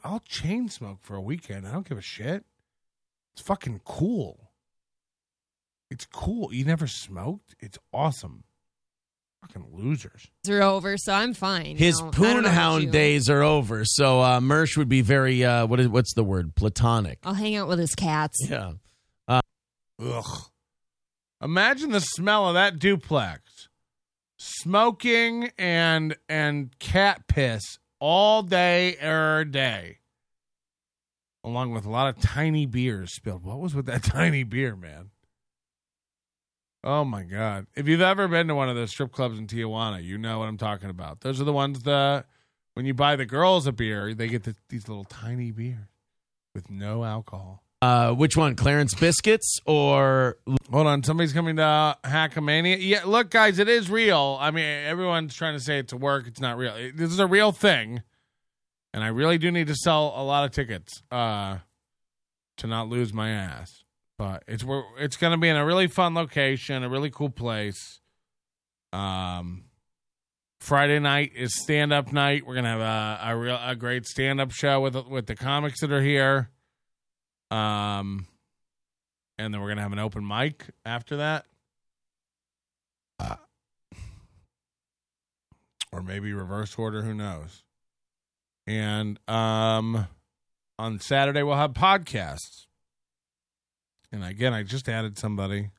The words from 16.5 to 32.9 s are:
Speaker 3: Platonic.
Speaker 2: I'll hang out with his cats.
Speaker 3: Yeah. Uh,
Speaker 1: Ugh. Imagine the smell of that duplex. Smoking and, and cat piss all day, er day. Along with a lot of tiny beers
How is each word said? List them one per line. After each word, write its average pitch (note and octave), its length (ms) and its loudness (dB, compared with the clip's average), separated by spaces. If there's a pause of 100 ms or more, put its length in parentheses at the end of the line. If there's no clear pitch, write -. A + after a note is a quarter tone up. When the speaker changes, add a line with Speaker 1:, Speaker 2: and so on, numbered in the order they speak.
Speaker 3:
Platonic. G#2+ 680 2
Speaker 2:
I'll F#3+ 100 -2
hang G#3+ 220 -2
out G3+ 120 -2
with F3 100 0
his E3 160 -2
cats. D#3 440 0 (100)
Speaker 3:
Yeah. G#2+ 240 -6 (560)
Uh, B2 120 6 (640)
Speaker 1:
Ugh. A#2+ 220 -6 (1160)
Imagine A#3 480 2
the G#3 100 2
smell G3 480 0
of E3+ 60 0
that F#3 240 4
duplex. C3+ 880 -2 (720)
Smoking A#3 1200 2
and, E3 580 2 (100)
and D3 520 -2
cat - 500 2
piss A#2+ 320 0 (400)
all G3+ 420 4
day, F3+ 600 2
er D#3 420 2
day. B2+ 540 -4 (1400)
Along A#2+ 300 -4
with A2 120 -4
a G#2 60 -8
lot B2+ 180 0
of B2 140 -2
tiny D#3 420 2
beers A#2+ 500 -4